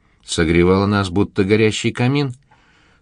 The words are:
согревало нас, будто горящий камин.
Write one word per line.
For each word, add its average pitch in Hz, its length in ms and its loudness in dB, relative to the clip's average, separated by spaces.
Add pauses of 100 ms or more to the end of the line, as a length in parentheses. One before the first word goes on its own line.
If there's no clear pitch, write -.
(240)
согревало 87 640 2
нас, 101 240 0
будто 95 340 -2
горящий 107 480 0
камин. 131 420 -2 (680)